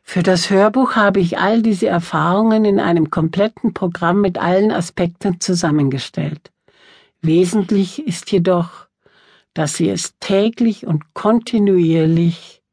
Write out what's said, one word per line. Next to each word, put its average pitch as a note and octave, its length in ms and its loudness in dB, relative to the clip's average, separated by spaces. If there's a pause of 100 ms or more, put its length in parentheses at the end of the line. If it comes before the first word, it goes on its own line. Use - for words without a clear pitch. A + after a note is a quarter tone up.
Für - 220 -4
das F#3 260 2
Hörbuch G#3 460 2
habe G3+ 240 2
ich F3 180 0
all A3 240 2
diese G#3+ 240 0
Erfahrungen F#3 800 0
in G3 140 2
einem E3 320 0
kompletten G3 640 -2
Programm F3+ 460 -2
mit F#3 180 -2
allen F#3+ 320 2
Aspekten F3 680 -4
zusammengestellt. D3+ 1120 -4 (720)
Wesentlich F#3 840 0
ist - 240 -6
jedoch, F3 560 0 (680)
dass D#3 220 -4
Sie E3+ 120 0
es - 320 -6
täglich A3 680 -2
und D#3 260 -4
kontinuierlich E3+ 1600 0